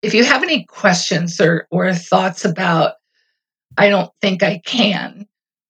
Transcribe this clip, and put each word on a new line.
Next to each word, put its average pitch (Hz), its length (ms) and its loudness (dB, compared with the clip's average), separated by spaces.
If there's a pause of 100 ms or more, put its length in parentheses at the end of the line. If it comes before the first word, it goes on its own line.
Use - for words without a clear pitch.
if 208 120 -2
you 226 100 2
have 277 180 0
any 320 220 -2
questions 175 760 -2
or, 170 300 2
or 180 240 0
thoughts 190 500 -2
about, 175 500 0 (840)
"I 202 100 6
don't 190 220 2 (100)
think 190 220 0
I 185 220 0
can," 208 640 -4 (420)